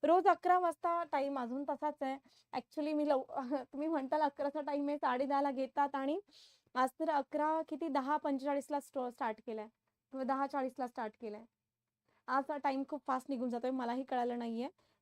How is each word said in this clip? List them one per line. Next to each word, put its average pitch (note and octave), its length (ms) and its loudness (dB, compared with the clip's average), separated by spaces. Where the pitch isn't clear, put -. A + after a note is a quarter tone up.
रोज E4+ 240 6
अकरा F4+ 320 6
वाजता E4+ 460 0
टाइम C#4 340 -2
अजून B3+ 300 -4
तसाच D4 340 -4
आहे. C4+ 160 -2
Actually D4+ 420 -4
मी D4 140 2
लव-, C4+ 280 0
<laughs> C4 360 -2
तुम्ही C#4+ 160 -4
म्हणताल D4+ 320 0
अकराचा C#4+ 400 0
टाइम C#4+ 280 -2
आहे, D4 100 0
साडे C4 260 0
दहाला C#4 260 2
घेतात C4+ 440 0
आणि C#4 260 -2
आज B3+ 140 4
तर D#4+ 100 2
अकरा D4+ 580 0
किती, D#4 200 -4
दहा C#4 280 0
पंचेचाळीसला C#4+ 640 -2
स्टो-, B3+ 300 -4
स्टार्ट A3+ 360 -4
केलाय A3 200 -6
किंवा C4 140 -6
दहा C4+ 220 0
चाळीसला C4+ 400 -2
स्टार्ट A3+ 340 -6
केलाय. A3 240 -10
आजचा C4+ 300 0
टाइम C#4 320 0
खूप D4+ 180 -6
फास्ट C4 220 -2
निघून B3+ 220 -2
जातोय, A#3+ 200 -2
मलाही B3+ 340 -2
कळालं B3 340 0
नाहीये. A#3 300 -4